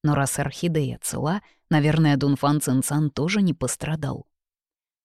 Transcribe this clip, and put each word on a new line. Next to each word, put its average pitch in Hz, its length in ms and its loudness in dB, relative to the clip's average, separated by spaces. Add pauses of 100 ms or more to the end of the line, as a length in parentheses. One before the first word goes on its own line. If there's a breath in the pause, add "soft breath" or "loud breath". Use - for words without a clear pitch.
Но 147 140 2
раз 139 240 0
орхидея 143 600 -2
цела, 156 420 -4 (280 soft breath)
наверное, 151 460 4
Дунфан 143 440 2
Цинцан 143 500 0
тоже 185 300 -2
не 180 140 2
пострадал. 139 720 -6 (800)